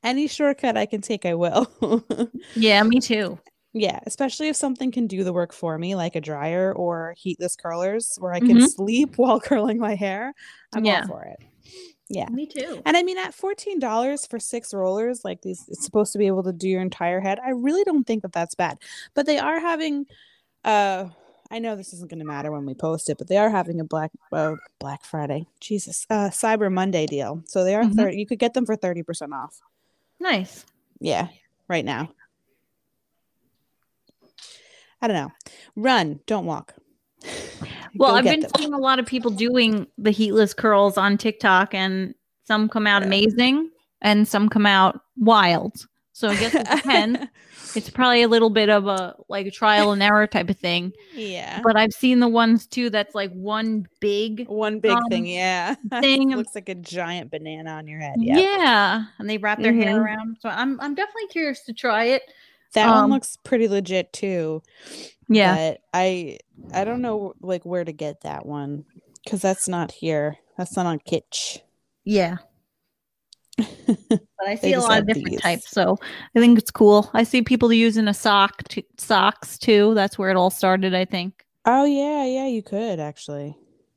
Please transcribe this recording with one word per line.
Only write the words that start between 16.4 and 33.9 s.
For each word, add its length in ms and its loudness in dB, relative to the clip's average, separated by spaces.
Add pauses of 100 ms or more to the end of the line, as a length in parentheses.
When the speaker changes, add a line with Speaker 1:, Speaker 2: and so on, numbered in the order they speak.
Speaker 1:
to 80 -4
do 160 -6
your 120 0
entire 400 -2
head. 180 -4
I 120 -6
really 340 0
don't 200 0
think 180 -2
that 100 -10
that's 240 -6
bad. 220 -2 (360)
But 120 0
they 120 2
are 220 -2
having, 460 -4 (580)
uh, 400 0 (480)
I 80 -8
know 160 -6
this 160 -16
isn't 180 -16
gonna 140 -12
matter 260 -8
when 160 -8
we 80 -8
post 340 -4
it, 100 -4
but 100 -14
they 80 2
are 140 4
having 280 -2
a 60 -4
Black, 260 -6 (220)
uh, 220 -2 (260)
Black 240 -12
Friday. 420 -6 (140)
Jesus. 500 -8
Uh, 200 0
Cyber 420 0
Monday 340 0
deal. 400 -6
So 160 -2
they 140 0
are 80 2
Speaker 2:
Mm-hmm. 160 2
Speaker 1:
thir-, 100 2
you 160 -6
could 140 -4
get 140 0
them 120 0
for 80 -2
thirty 300 -6
percent 280 -12
off. 280 -14 (580)
Speaker 2:
Nice. 480 -4 (320)
Speaker 1:
Yeah, 300 -2 (400)
right 160 -4
now. 260 -6 (3000)